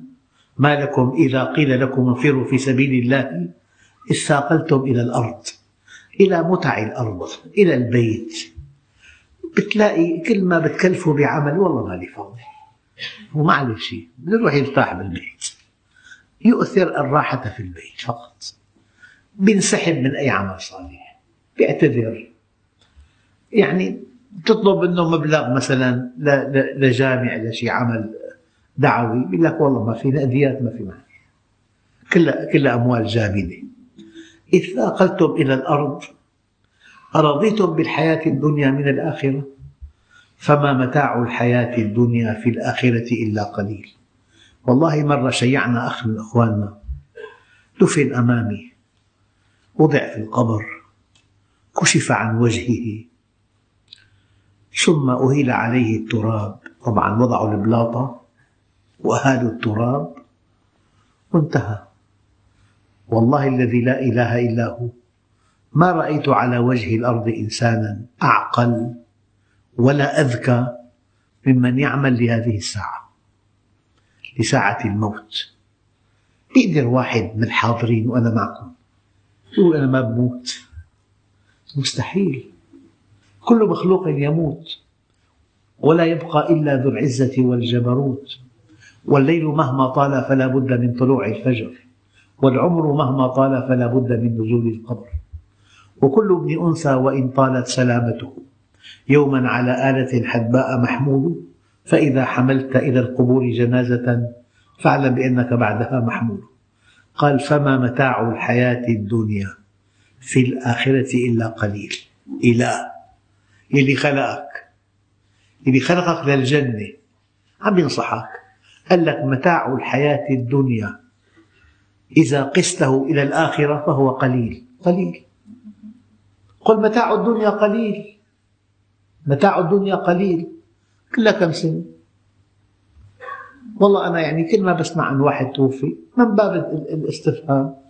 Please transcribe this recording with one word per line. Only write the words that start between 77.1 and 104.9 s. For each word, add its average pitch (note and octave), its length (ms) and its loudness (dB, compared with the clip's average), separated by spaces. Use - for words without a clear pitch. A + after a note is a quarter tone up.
من A2 80 -2
الحاضرين A2+ 640 0
وأنا A#2 240 2
معكم - 380 -4
يقول: F3 180 6
"أنا C#3 120 0
ما C3 140 2
بموت"؟ A#2+ 580 -4
مستحيل. C3+ 760 -4
كل A3 220 6
مخلوق F3+ 400 0
يموت، D3 720 -2
ولا E3 260 4
يبقى E3 480 0
إلا D3 220 2
ذو C3 140 0
العزة A#2+ 480 0
والجبروت. B2 1040 0
والليل C#3+ 400 4
مهما C3+ 420 0
طال C3+ 420 0
فلا C3 180 2
بد B2 320 0
من A#2+ 140 0
طلوع B2+ 320 0
الفجر، A2+ 460 -2
والعمر C#3+ 560 2
مهما C3+ 340 0
طال C3 400 0
فلا B2 200 0
بد A#2+ 240 0
من A#2 220 -2
نزول A2+ 340 -2
القبر. - 400 -8
وكل F#3 400 4
ابن D#3+ 260 -4
أنثى D#3 260 0
وإن C3 360 0
طالت B2+ 380 0
سلامته A#2+ 640 -2
يوما C3+ 400 4
على B2 400 0
آلة B2+ 380 0
حدباء B2 540 0
محمول، C3+ 600 0
فإذا C3 400 2
حملت C3 500 0
إلى B2+ 240 2
القبور B2 500 2
جنازة A#2+ 800 0
فاعلم C#3 360 2